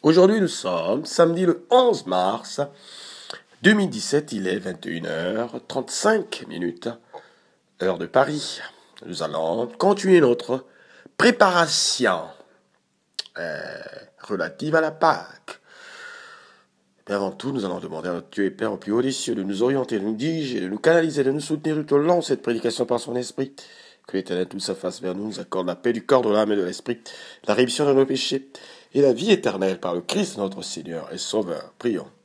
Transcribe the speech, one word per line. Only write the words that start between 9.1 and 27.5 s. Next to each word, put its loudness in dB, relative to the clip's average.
allons -2
continuer 4
notre 2
préparation, 4
euh, -8
relative -4
à 6
la -2
Pâque. -2
Mais -4
avant 0
tout, -6
nous -2
allons -4
demander -8
à -2
notre -10
Dieu 0
et 0
Père -4
au -6
plus -6
haut 2
des 0
cieux -4
de -4
nous -2
orienter, 0
de -4
nous -2
diriger, -4
de -6
nous -6
canaliser, 2
de 4
nous -2
soutenir -2
tout 2
au 6
long 4
de -8
cette 0
prédication -2
par 0
son -8
esprit. -6
Que -6
l'Éternel -2
tout -10
ça -6
fasse -8
vers -4
nous, -6
nous -10
accorde -6
la -4
paix -2
du -4
corps, 6
de 2
l'âme 4
et 2
de 0
l'esprit, -6
la 2